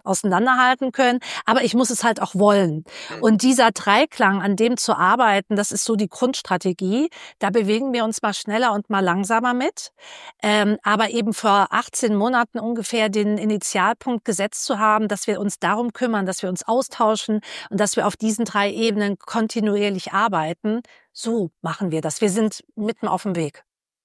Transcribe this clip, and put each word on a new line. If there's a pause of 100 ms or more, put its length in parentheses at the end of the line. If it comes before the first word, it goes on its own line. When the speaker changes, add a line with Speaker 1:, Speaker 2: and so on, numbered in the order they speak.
Speaker 1:
auseinanderhalten
können. (240)
Aber
ich
muss
es
halt
auch
wollen. (320)
Speaker 2:
Mhm.
Speaker 1:
Und
dieser
Dreiklang,
an
dem
zu
arbeiten,
das
ist
so
die
Grundstrategie. (280)
Da
bewegen
wir
uns
mal
schneller
und
mal
langsamer
mit. (500)
Ähm,
aber
eben
vor
achtzehn
Monaten
ungefähr
den
Initialpunkt
gesetzt
zu
haben,
dass
wir
uns
darum
kümmern,
dass
wir
uns
austauschen (260)
und
dass
wir
auf
diesen
drei
Ebenen
kontinuierlich (140)
arbeiten. (320)
So (100)
machen
wir
das.
Wir
sind (100)
mitten
auf
dem
Weg. (400)